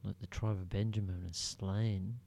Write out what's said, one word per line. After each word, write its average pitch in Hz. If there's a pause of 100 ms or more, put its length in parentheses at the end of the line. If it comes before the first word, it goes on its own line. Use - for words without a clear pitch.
Like, 98
the 107
tribe 107
of 95
Benjamin 101
is 82
slain. 101